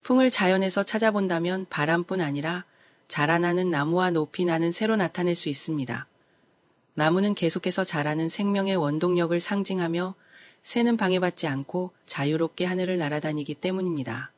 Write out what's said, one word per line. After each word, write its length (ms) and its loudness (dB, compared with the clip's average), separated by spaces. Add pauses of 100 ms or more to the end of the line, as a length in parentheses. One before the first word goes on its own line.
풍을 280 4
자연에서 520 2
찾아본다면 840 0
바람뿐 520 0
아니라 440 -2 (420)
자라나는 640 2
나무와 400 2
높이 340 0
나는 260 2
새로 260 0
나타낼 380 0
수 140 -4
있습니다. 580 -4 (880)
나무는 400 2
계속해서 500 0
자라는 440 -2
생명의 480 0
원동력을 640 2
상징하며 760 -2 (480)
새는 340 2
방해받지 500 2
않고 460 -4 (140)
자유롭게 580 -2
하늘을 340 -2
날아다니기 560 -4
때문입니다. 840 -4